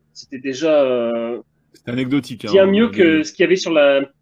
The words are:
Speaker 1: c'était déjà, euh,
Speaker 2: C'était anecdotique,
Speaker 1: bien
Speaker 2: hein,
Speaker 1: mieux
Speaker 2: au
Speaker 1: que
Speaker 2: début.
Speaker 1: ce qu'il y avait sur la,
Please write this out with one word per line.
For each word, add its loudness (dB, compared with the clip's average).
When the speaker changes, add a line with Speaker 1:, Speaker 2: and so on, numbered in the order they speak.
Speaker 1:
c'était -18
déjà, 0
euh, -4
Speaker 2:
C'était -16
anecdotique, -6
Speaker 1:
bien 4
Speaker 2:
hein, 2
Speaker 1:
mieux 2
Speaker 2:
au -2
Speaker 1:
que 0
Speaker 2:
début. 2
Speaker 1:
ce -16
qu'il -2
y 2
avait 2
sur -4
la, 4